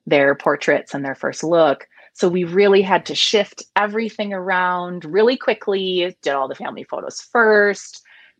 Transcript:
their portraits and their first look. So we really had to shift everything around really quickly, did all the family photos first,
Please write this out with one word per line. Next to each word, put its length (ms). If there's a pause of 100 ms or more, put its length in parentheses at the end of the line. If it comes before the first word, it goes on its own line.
their 300
portraits 580
and 100
their 120
first 260
look. 460 (260)
So 140
we 160
really 380
had 240
to 100
shift 460 (120)
everything 580
around 720
really 320
quickly, 840
did 120
all 140
the 60
family 300
photos 360
first, 800 (380)